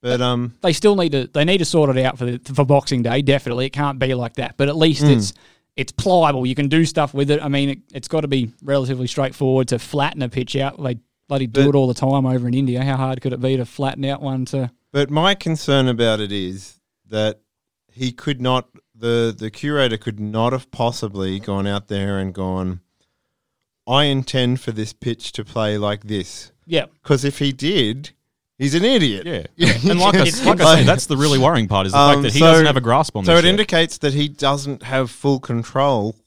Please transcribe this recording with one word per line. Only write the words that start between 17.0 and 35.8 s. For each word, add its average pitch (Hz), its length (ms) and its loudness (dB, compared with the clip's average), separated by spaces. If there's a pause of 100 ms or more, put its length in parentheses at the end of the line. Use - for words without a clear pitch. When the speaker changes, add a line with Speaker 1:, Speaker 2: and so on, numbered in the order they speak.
Speaker 1:
that 107 320 -2 (500)
he 127 220 -6
could 131 300 -8
not, 127 260 -2 (260)
the, 117 440 -2
the 110 120 -10
curator 135 480 -2
could 104 220 -8
not 113 320 0
have 131 180 -6
possibly 101 680 -4
gone 98 260 -4
out 101 220 -6
there 98 320 -6
and 95 140 -6
gone, 92 480 -6 (1080)
"I 139 180 2
intend 127 540 -2
for - 140 -10
this 107 200 -8
pitch - 400 -10
to 110 120 -10
play 107 320 -4
like 104 260 -4
this." 104 480 -10 (140)
Speaker 2:
Yeah. 160 200 -2 (180)
Speaker 1:
'Cause 135 200 0
if 143 160 -4
he 143 120 0
did, 131 600 -2 (460)
he's 135 180 -2
an 175 100 2
idiot. 151 400 2 (300)
Speaker 3:
Yeah. 170 180 2 (100)
Speaker 1:
<laughs> 180 60 2
Speaker 3:
And 175 100 2
like 190 160 4
I, 190 100 6
Speaker 2:
It's - 200 -2
Speaker 3:
like 185 160 2
I - 20 4
say, 160 140 8
Speaker 1:
Like, 127 80 6
Speaker 3:
that's 165 220 2
the 143 100 -2
really 143 200 2
worrying 131 300 2
part, 95 180 0
is 95 60 -2
the 127 80 4
Speaker 1:
um, 143 140 8
Speaker 3:
fact 143 100 2
that 110 100 -2
he 139 60 2
Speaker 1:
so, 160 60 8
Speaker 3:
doesn't 160 220 8
have 143 100 2
a 131 40 0
grasp 123 360 0
on 98 80 -4
Speaker 1:
so 175 80 4
Speaker 3:
this 170 100 8
Speaker 1:
it - 20 4
Speaker 3:
yet. 180 60 4
Speaker 1:
indicates 185 480 0
that 143 140 -2
he 147 160 -2
doesn't 143 540 -4
have 131 280 -2
full 139 280 0
control. 120 760 -2 (120)